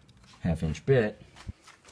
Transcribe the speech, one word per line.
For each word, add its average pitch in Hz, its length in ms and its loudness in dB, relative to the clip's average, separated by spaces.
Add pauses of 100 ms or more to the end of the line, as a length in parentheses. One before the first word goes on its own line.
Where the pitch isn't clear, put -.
(420)
half 82 200 -2
inch - 240 -4
bit 123 340 2 (720)